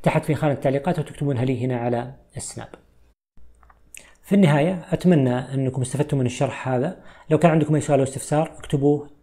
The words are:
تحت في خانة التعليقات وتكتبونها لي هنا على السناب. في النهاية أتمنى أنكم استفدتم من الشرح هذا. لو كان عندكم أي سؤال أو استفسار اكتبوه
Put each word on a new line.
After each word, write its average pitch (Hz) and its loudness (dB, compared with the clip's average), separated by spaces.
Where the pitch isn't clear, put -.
تحت 156 2
في 151 0
خانة 147 0
التعليقات 139 0
وتكتبونها 139 -2
لي 127 -2
هنا 127 -2
على 120 -2
السناب. - -12
في 196 2
النهاية 165 4
أتمنى 151 4
أنكم 131 -4
استفدتم 139 -2
من 127 0
الشرح 123 -4
هذا. 131 -2
لو 156 4
كان 165 6
عندكم 156 2
أي 143 2
سؤال 143 2
أو 135 4
استفسار 151 -2
اكتبوه 147 0